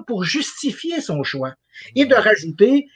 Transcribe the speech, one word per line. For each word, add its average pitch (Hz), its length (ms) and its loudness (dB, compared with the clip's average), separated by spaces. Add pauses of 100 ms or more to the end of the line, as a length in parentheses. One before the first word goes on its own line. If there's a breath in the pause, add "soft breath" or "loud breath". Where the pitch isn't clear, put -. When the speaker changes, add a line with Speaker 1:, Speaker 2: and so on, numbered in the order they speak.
Speaker 1:
pour 190 200 -4
justifier 294 760 -6
son 147 220 -4
choix 131 320 -6 (400 loud breath)
et 277 100 4
de 269 80 2
Speaker 2:
Ouais. 226 80 6
Speaker 1:
rajouter, 208 640 2 (100)